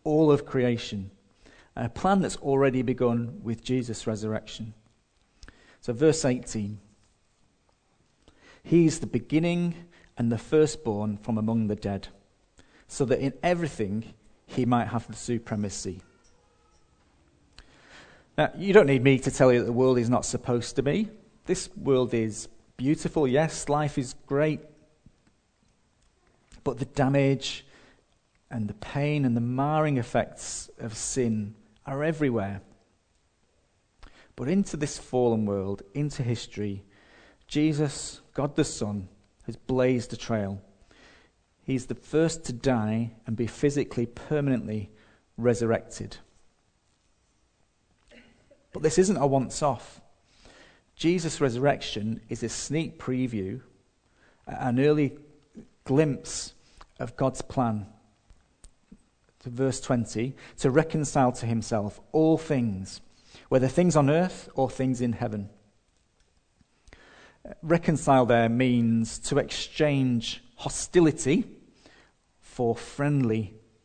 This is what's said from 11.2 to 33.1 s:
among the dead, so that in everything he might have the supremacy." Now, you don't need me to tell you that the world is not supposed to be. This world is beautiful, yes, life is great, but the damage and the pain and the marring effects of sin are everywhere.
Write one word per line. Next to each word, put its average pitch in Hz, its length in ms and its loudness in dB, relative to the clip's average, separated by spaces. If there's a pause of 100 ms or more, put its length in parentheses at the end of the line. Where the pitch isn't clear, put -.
among 110 300 0
the 104 80 -2
dead, 101 320 -6 (800)
so - 180 -4
that 127 140 2
in 135 140 -2 (100)
everything 139 720 -2 (320)
he - 180 -2
might 120 220 2
have 113 220 -6
the 110 80 -14
supremacy." 104 880 -6 (2250)
Now, 151 180 2
you 185 160 0
don't 190 140 10
need 135 160 4
me 135 160 6
to 131 140 -4
tell 131 200 6
you 120 60 6
that 113 60 0
the 117 80 -2
world 127 260 4
is 117 100 2
not 120 160 2
supposed - 520 -4
to 127 80 2
be. 190 260 -2 (360)
This - 300 -4
world 127 380 2
is 110 340 -2 (280)
beautiful, 151 500 0
yes, 151 420 0
life 143 300 0
is 123 160 -6 (120)
great, 147 340 0 (2000)
but 123 160 -4
the 139 60 -6
damage 139 800 0 (880)
and 110 160 -4
the 101 60 -10
pain 147 500 -2
and 120 120 2
the 120 40 0
marring 143 560 0
effects - 840 -4
of 110 180 -10
sin 110 600 -2 (300)
are 139 180 -6
everywhere. 120 580 0 (1700)